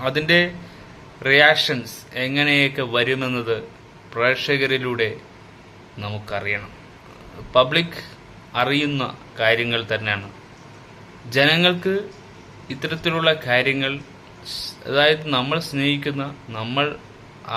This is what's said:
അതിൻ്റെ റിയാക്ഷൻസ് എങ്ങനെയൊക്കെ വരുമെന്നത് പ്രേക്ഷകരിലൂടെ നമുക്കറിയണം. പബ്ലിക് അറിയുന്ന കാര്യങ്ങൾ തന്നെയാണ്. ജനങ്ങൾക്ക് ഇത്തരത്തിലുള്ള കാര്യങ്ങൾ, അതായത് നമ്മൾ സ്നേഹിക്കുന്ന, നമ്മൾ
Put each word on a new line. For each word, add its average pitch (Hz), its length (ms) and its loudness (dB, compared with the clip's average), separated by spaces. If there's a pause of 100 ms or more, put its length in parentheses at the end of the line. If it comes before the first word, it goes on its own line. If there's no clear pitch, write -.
അതിൻ്റെ 156 320 2 (880)
റിയാക്ഷൻസ് 143 720 4 (280)
എങ്ങനെയൊക്കെ 143 580 2 (120)
വരുമെന്നത് 123 600 0 (580)
പ്രേക്ഷകരിലൂടെ 127 960 0 (960)
നമുക്കറിയണം. 101 680 -6 (840)
പബ്ലിക് 151 460 2 (600)
അറിയുന്ന 143 420 2 (360)
കാര്യങ്ങൾ 117 420 2 (100)
തന്നെയാണ്. 104 360 -2 (1080)
ജനങ്ങൾക്ക് 175 580 4 (760)
ഇത്തരത്തിലുള്ള 160 600 -2 (180)
കാര്യങ്ങൾ, 135 460 2 (960)
അതായത് 151 360 4 (120)
നമ്മൾ 139 200 0 (120)
സ്നേഹിക്കുന്ന, 143 540 0 (260)
നമ്മൾ 117 360 -2 (720)